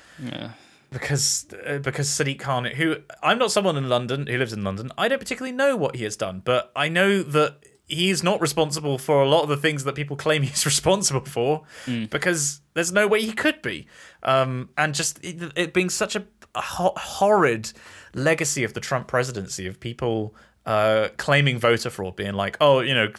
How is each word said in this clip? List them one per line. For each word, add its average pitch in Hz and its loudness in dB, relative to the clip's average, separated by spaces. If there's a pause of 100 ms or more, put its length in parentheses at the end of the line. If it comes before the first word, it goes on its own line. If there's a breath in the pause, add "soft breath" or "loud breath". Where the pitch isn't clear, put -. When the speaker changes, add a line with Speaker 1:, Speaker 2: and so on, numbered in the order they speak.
(220 loud breath)
Speaker 1:
Yeah. 113 -10 (400 soft breath)
Speaker 2:
Because, - -2 (180)
uh, 143 -4
because 143 -2
Sadiq 139 -2
Khan, 123 -2
who, 156 0 (260)
I'm 208 2
not 226 2
someone 190 2
in 135 -2
London 123 0
who 123 -2
lives 123 0
in 104 -4
London. 98 -4
I 202 0
don't 269 0
particularly 254 -8
know 277 2
what 147 -2
he 120 -6
has 104 -4
done, 95 -6
but 123 2
I 143 0
know 190 2
that 147 2 (300)
he 175 0
is 165 0
not 185 2
responsible 151 0
for 143 2
a 139 4
lot 151 6
of 147 -2
the 143 2
things 147 0
that 135 -2
people 143 -6
claim 156 0
<laughs> 127 -2
he's - -2
responsible 156 2
for, 147 0 (220 loud breath)
Speaker 1:
Mm. 117 -4
Speaker 2:
because 151 -2 (120)
there's 170 -2
no 208 4
way 214 4
he 220 -4
could 302 0
be. 85 -6 (360 loud breath)
Um, 131 0
and 151 0
just - -6
it, 170 -10
it 175 -2
being 185 2
such - -4
a, 202 -4 (300)
a - -4
ho-, - 0
horrid 165 2 (420 loud breath)
legacy 147 0
of 107 -2
the 117 -8
Trump 123 -4
presidency, 123 -2
of 95 -10
people, 113 -4 (320 soft breath)
uh, 110 4
claiming 139 2
voter 117 2
fraud, 92 -8
being 101 -6
like, 98 -2
"Oh, 139 6
you 131 0
know, 107 2